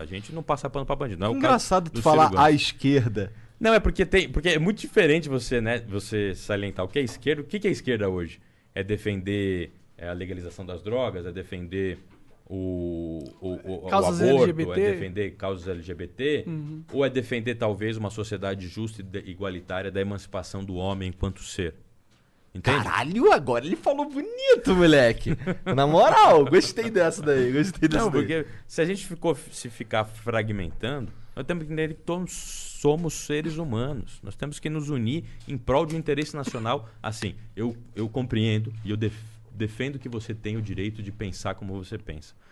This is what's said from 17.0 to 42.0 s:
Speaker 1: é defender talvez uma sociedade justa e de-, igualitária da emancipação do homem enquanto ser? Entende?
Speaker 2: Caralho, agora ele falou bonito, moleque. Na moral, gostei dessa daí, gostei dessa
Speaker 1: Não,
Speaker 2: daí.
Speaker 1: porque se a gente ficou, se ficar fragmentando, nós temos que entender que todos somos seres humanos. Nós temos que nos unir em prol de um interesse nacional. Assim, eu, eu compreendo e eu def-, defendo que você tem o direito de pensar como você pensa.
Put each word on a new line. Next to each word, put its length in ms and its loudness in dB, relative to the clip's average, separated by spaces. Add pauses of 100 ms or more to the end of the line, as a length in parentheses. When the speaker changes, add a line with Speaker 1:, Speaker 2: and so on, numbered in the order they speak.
Speaker 1:
é 20 0
defender 460 -2
talvez 420 -2
uma 140 -4
sociedade 560 -6
justa 360 -8
e 20 -12
de-, 260 -12
igualitária 600 -6
da 100 -2
emancipação 640 -6
do 100 -8
homem 360 -4
enquanto 340 -6
ser? 300 -6 (840)
Entende? 260 0
Speaker 2:
Caralho, 480 4
agora 320 2
ele 120 -2
falou 340 0
bonito, 640 2
moleque. 640 6 (280)
Na 220 2
moral, 580 10
gostei 460 4
dessa 320 2
daí, 300 4
gostei 360 2
dessa 160 2
Speaker 1:
Não, 60 2
Speaker 2:
daí. 120 2
Speaker 1:
porque 240 -2 (200)
se 160 -4
a 20 4
gente 220 -4
ficou, 280 -2
se 360 -10
ficar 340 -2
fragmentando, 1080 -4 (240)
nós 100 -8
temos 180 -4
que 80 -8
entender 220 -2
que 80 -16
todos 300 -4
somos 840 -2
seres 440 -4
humanos. 640 -4
Nós 100 -12
temos 240 -8
que 100 -8
nos 220 -4
unir 340 -2 (220)
em 100 -8
prol 300 2
de 80 -6
um 40 -4
interesse 360 -2
nacional. 540 -4 (140)
Assim, 340 -6 (180)
eu, 220 -4 (180)
eu 140 -4
compreendo 640 0 (120)
e 60 -4
eu 60 0
def-, 260 -2 (300)
defendo 460 -6
que 100 -10
você 260 -8
tem 220 -6
o 60 -4
direito 400 -6
de 100 -8
pensar 420 -6
como 200 -8
você 220 -10
pensa. 380 -14 (180)